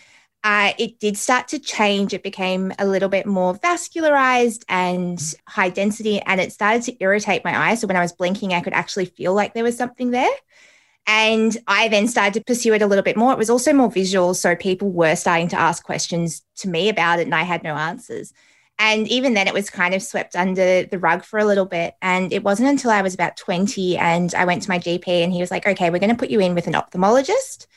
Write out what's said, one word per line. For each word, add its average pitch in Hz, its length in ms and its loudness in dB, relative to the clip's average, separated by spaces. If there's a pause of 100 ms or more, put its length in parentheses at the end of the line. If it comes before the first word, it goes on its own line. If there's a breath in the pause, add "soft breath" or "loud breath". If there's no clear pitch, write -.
(440 loud breath)
uh, 208 360 2
it 233 200 -4
did 208 180 -2
start 254 320 0
to 302 100 -6
change. 202 540 0
It 185 100 -8
became 190 560 -4
a 202 60 0
little 190 240 0
bit 190 180 0
more 185 280 0
vascularized 277 1120 0
and 180 500 -2 (280)
high 190 220 -2
density, 208 520 -2
and 190 180 -2
it - 120 -2
started 226 320 0
to - 160 -8
irritate 202 440 0
my 160 140 -2 (120)
eyes. 226 120 0
So 208 60 -2
when 185 100 0
I 175 40 4
was 175 100 0
blinking, 185 420 -2
I 175 80 0
could 175 120 -6
actually 170 320 -2
feel 180 280 -4
like 202 220 0
there 233 80 -2
was 240 140 -2
something 247 340 -4
there. 262 180 2 (760 soft breath)
And 220 500 2 (100)
I 202 200 2
then 208 200 2
started 208 280 0
to 220 80 -2
pursue 233 300 2
it 208 80 2
a 214 60 4
little 196 160 4
bit 185 140 0
more. 240 160 4
It - 40 0
was 220 120 0
also 247 240 4
more 262 160 6
visual, 185 440 2
so 175 220 0
people 190 360 -2
were 170 240 2
starting 170 340 0
to 185 100 -2
ask 165 240 0
questions 170 600 -4 (140)
to 196 120 -6
me 175 200 0
about 175 300 0
it, 165 40 0
and 160 120 -2
I 160 80 0
had 170 200 -4
no 156 120 -6
answers. 156 580 -8 (460 soft breath)
And 214 280 2
even 254 260 0
then, 196 140 2
it - 60 -2
was 202 160 -2
kind 180 240 -2
of 190 80 -2
swept - 340 -8
under 185 480 2
the 190 160 -6
rug 180 240 0
for - 160 -8
a 214 60 2
little 196 200 2
bit. 170 360 -6
And 185 320 0
it 196 100 -4
wasn't 202 260 2
until 262 220 2
I 208 120 4
was 185 100 -2
about 175 240 -4
twenty 185 600 -2
and 170 360 0
I 180 120 0
went 180 180 0
to - 60 -6
my 180 100 -2
G 175 180 -4
P 180 260 0
and 180 80 0
he 180 80 -2
was 180 120 -4
like, 185 160 -4
"Okay, 185 240 0
we're 180 80 0
gonna 214 160 2
put 254 160 -4
you 233 80 2
in 180 160 2
with 170 120 -2
an 160 60 -2
ophthalmologist." 247 1040 0